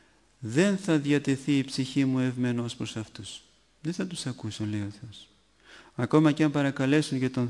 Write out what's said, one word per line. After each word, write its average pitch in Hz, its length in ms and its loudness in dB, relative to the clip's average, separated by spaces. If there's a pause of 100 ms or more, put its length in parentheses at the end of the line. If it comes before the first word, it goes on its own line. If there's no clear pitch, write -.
(400)
δεν 165 380 2
θα 170 200 2
διατεθεί 143 600 2
η 135 60 2
ψυχή 131 420 -2
μου 131 140 2
ευμένος 123 560 -2
προς 113 220 -8
αυτούς». - 440 -12 (400)
Δεν 165 120 -4
θα 185 140 -6
τους 175 180 -8
ακούσω, 113 400 -6
λέει 107 160 -2
ο 101 100 -6 (100)
Θεός. - 260 -18 (680)
Ακόμα 147 360 4
και 143 120 2
αν 151 80 2
παρακαλέσουν 139 680 2
για 127 140 0
τον 123 180 0